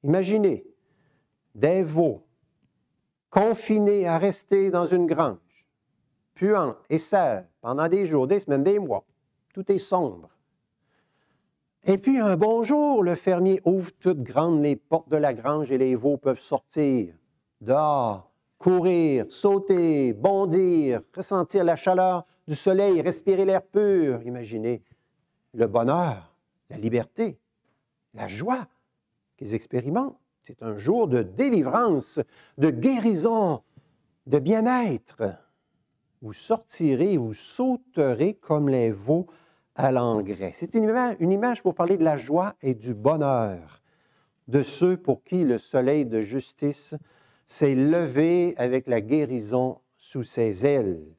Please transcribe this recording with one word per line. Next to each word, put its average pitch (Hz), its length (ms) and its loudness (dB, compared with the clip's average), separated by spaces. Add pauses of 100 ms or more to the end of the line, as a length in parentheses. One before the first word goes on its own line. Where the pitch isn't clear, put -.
Imaginez 185 600 0 (880)
des 160 280 2
veaux 156 440 -2 (1000)
confinés 208 760 2
à 165 120 0
rester 196 540 0
dans 175 140 0
une 175 220 0
grange, 147 580 -4 (680)
puants 185 420 0 (140)
et 151 80 0
sales, 143 520 -2 (120)
pendant 139 260 -2
des 190 180 0
jours, 147 220 2
des 196 120 2
semaines, 139 240 0
des 196 140 2
mois. 131 280 -4 (480)
Tout 190 180 -6
est 196 60 4
sombre. 139 520 -4 (1600)
Et 190 120 2
puis, 254 220 0
un 208 160 2
bon 220 280 2
jour, 285 400 2
le 175 120 0
fermier 185 480 2
ouvre 180 360 0
toutes 165 240 0
grandes 151 400 2
les 147 120 2
portes - 340 -4
de 151 80 2
la 147 160 2
grange 131 380 -4
et 135 60 0
les 131 180 2
veaux 135 220 0
peuvent 135 220 -2
sortir 131 720 -2 (480)
dehors, 127 720 0 (240)
courir, 170 720 2
sauter, 180 840 2
bondir, 170 920 2 (140)
ressentir 185 480 -2
la 170 140 2
chaleur 185 480 0 (220)
du 151 80 -4
soleil, 190 460 2
respirer 185 440 0
l'air 190 160 0
pur. 175 640 0
Imaginez 117 600 -6 (720)
le 113 140 0
bonheur, 120 680 -2 (340)
la - 80 -16
liberté, 117 640 -4 (720)
la 107 140 -10
joie 117 400 -6 (680)
qu'ils 107 160 -10
expérimentent. 139 680 -6 (220)
C'est - 220 -20
un 110 120 -8
jour 170 320 0
de 123 160 0
délivrance, 165 960 0 (380)
de 147 140 2
guérison, 208 880 0 (680)
de 135 120 2
bien-être. 220 840 -2 (1000)
Vous 107 120 -14
sortirez, 175 840 -2
vous 113 160 -4
sauterez 180 1000 -2
comme 147 360 -2
les 120 220 2
veaux 123 360 -2 (480)
à 139 160 0
l'engrais. 104 640 -2
C'est 175 220 -12
une 226 80 2
ima-, 233 360 -2
une 170 120 2
image 226 320 -2
pour 185 100 0
parler 180 240 0
de 165 60 2
la 156 140 2
joie 160 440 -2
et 131 140 -2
du 113 180 -8
bonheur 113 880 -2 (640)
de 135 140 0
ceux 180 360 0
pour 143 260 -4
qui 180 220 -2
le 123 120 2
soleil 135 480 0
de 113 160 -2
justice 135 760 -8 (500)
s'est 139 300 0
levé 165 840 2
avec 127 300 -2
la 117 140 0
guérison 127 800 -2 (180)
sous - 260 -10
ses 113 420 -2
ailes. 101 400 2 (140)